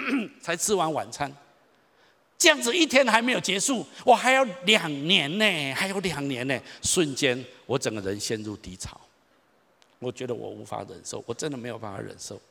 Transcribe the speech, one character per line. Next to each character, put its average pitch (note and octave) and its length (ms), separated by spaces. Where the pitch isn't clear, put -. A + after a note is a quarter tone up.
<clears throat> A#3 360
才 E3+ 140
吃 G#3+ 180
完 D#3+ 180
晚 A2+ 180
餐， C#3 220
这 - 120
样 D4 120
子 A#3+ 160
一 E4 80
天 B3+ 220
还 A3+ 160
没 B3 100
有 F#3+ 80
结 F#3+ 180
束， G#3 280
我 B3 100
还 A3+ 180
要 C4+ 120
两 F3+ 260
年 E3+ 320
呢， D#3+ 360
还 F#3+ 140
有 G3 120
两 C#3+ 280
年 B2+ 200
呢。 B2 120
瞬 D3+ 320
间 B2+ 280
我 C3+ 120
整 A2 160
个 G#2+ 60
人 G2 180
陷 G#2+ 240
入 G#2 140
低 F#2 200
潮， - 240
我 B2 100
觉 B2+ 160
得 A#2+ 80
我 A2 140
无 G#2+ 160
法 G#2 240
忍 - 160
受， A2 220
我 A#2 60
真 D3 200
的 C#3 40
没 A#2+ 120
有 A2 100
办 G#2+ 140
法 G#2 80
忍 F#2+ 180
受。 - 220